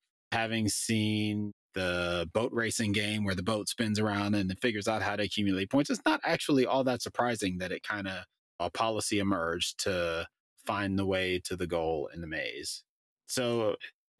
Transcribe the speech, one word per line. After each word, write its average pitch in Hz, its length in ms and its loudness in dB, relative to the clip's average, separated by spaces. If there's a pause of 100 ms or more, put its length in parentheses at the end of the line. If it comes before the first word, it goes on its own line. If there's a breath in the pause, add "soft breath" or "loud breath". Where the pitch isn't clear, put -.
(320)
having 113 360 0
seen 107 840 0 (220)
the 87 580 0
boat 117 200 0
racing 113 400 0
game 104 320 0
where 95 100 0
the 92 80 -2
boat 107 260 0
spins 107 300 0
around 104 360 2
and 95 160 2
it 95 100 -6
figures 107 280 0
out 107 140 2
how 101 140 0
to 104 60 0
accumulate 98 480 0
points. 143 200 2
It's 233 140 -2
not 311 200 4
actually 147 420 4
all 127 180 2
that 123 180 0
surprising 107 560 0
that 92 140 -4
it - 100 -4
kinda, 95 420 -6 (360)
a 90 100 -2
policy 110 480 0
emerged 90 680 0
to 85 420 0 (400)
find 98 320 0
the 98 80 0
way 92 380 0
to 92 120 -6
the 87 100 -4
goal 80 480 0
in - 60 -10
the 85 60 -8
maze. - 580 -8 (420)
So, 120 500 0 (440 loud breath)